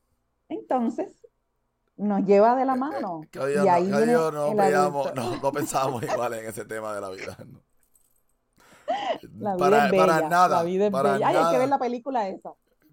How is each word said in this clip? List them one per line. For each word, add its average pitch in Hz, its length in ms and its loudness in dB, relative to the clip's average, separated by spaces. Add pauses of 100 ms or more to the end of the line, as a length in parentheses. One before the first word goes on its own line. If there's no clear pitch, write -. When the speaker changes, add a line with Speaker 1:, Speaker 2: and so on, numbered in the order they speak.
(500)
Speaker 1:
Entonces, 311 800 -4 (680)
nos 196 280 -2
lleva 208 300 6
de 262 100 0
la 262 80 0
Speaker 2:
Eh, - 20 0
eh, 254 40 -4
Speaker 1:
mano. 190 420 -6 (100)
Speaker 2:
Claudia, 143 320 -2
Speaker 1:
Y - 40 2
Speaker 2:
no, 185 40 4
Speaker 1:
ahí 175 160 2
Speaker 2:
Claudia 196 160 2
y 226 40 2
Speaker 1:
viene 240 60 2
Speaker 2:
yo 160 180 2
no 147 200 -4
Speaker 1:
el - 60 0
Speaker 2:
peleamos, 147 500 2
Speaker 1:
adulto. 127 220 -6
Speaker 2:
no, 120 120 -8
no 135 100 0
pensábamos 139 520 -2
<laughs> - 0 -
igual 120 300 -4
en 110 120 -10
ese 110 200 -10
tema 110 300 -8
de 101 60 -8
la 98 80 -10
vida, 95 280 -12 (100)
no. - 140 -20 (1800)
Speaker 1:
La 202 160 -4
vida - 20 -4
Speaker 2:
Para, - 300 4
Speaker 1:
es - 60 2
Speaker 2:
para 185 220 4
Speaker 1:
bella, 160 140 0
Speaker 2:
nada, 175 180 6 (100)
Speaker 1:
la 170 60 2
vida 185 240 0
es 208 40 0
Speaker 2:
para - 220 2
Speaker 1:
bella. - 140 0
Ay, - 80 2
hay - 60 4
que - 20 4
Speaker 2:
nada. - 160 2
Speaker 1:
ver 262 100 2
la 277 100 0
película 240 500 -4
esa. 180 240 -14 (400)